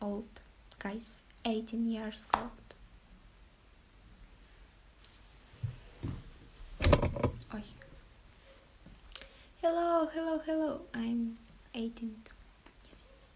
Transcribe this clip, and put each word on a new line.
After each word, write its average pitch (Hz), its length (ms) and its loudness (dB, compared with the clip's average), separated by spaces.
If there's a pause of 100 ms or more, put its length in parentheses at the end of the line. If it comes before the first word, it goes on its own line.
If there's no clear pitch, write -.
old, 208 280 -2 (500)
guys. 214 440 -4 (200)
Eighteen 226 480 2
years 220 420 -4
old. - 340 0 (4000)
Oi. 208 100 -6 (2000)
Hello, 339 520 6
hello, 320 320 0
hello. 311 340 2 (140)
I'm 233 440 0 (380)
eighteen 226 480 -4
too. - 80 -20 (640)
Yes. - 420 -16